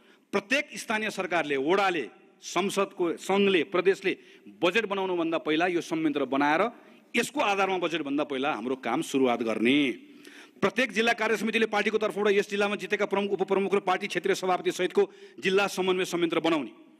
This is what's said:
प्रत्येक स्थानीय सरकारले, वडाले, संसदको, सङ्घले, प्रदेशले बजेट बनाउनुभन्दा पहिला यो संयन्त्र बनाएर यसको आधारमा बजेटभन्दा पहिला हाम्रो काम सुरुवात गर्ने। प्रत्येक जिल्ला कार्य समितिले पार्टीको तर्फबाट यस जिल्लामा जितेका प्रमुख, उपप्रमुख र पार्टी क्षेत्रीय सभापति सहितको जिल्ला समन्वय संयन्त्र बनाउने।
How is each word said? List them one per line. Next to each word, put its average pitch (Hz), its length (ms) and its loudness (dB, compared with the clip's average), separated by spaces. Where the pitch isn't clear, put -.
प्रत्येक 233 480 -2
स्थानीय 214 320 -4
सरकारले, 160 480 -2
वडाले, 175 460 2
संसदको, 180 800 -2
सङ्घले, 196 480 2
प्रदेशले 180 460 0
बजेट 190 240 2
बनाउनुभन्दा 180 560 -2
पहिला 156 240 0
यो 170 160 0
संयन्त्र 151 480 0
बनाएर 147 320 2
यसको 269 220 -2
आधारमा 196 420 0
बजेटभन्दा 151 480 -2
पहिला 135 320 -4
हाम्रो 127 160 -2
काम 120 240 -2
सुरुवात 123 400 2
गर्ने। 113 340 2
प्रत्येक 214 300 0
जिल्ला 226 260 0
कार्य 220 180 0
समितिले 220 300 0
पार्टीको 214 320 0
तर्फबाट 208 320 0
यस 196 160 4
जिल्लामा 202 320 -2
जितेका 196 320 -2
प्रमुख, 202 240 0
उपप्रमुख 190 400 0
र 202 80 2
पार्टी 190 240 0
क्षेत्रीय 180 320 0
सभापति 180 320 0
सहितको 180 320 0
जिल्ला 190 240 2
समन्वय 185 400 0
संयन्त्र 170 320 0
बनाउने। 156 600 -2